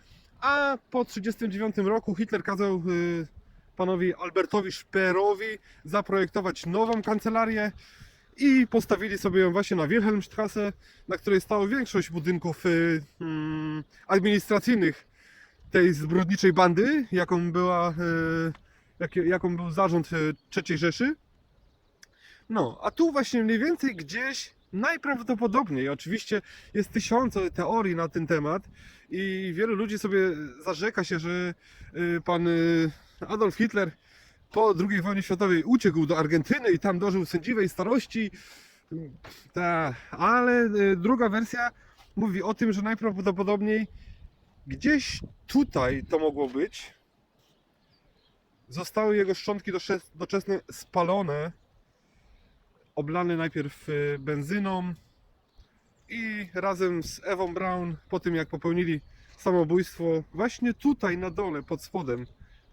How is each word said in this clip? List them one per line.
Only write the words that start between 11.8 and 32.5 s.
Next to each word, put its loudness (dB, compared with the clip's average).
budynków, -2
y, 2
mm, -6
administracyjnych 2
tej 6
zbrodniczej 2
bandy, 4
jaką 0
była, 2
y, -2
jak-, -8
jaką 0
był -6
zarząd, 2
y, -2
trzeciej -2
Rzeszy. 0
No, -2
a -2
tu 2
właśnie 0
mniej 2
więcej 0
gdzieś -8
najprawdopodobniej, 0
oczywiście -4
jest -2
tysiące 0
teorii -2
na -2
ten -4
temat -2
i -4
wielu 0
ludzi -2
sobie 0
zarzeka -2
się, -2
że, -4
y, -2
pan, 0
y, 2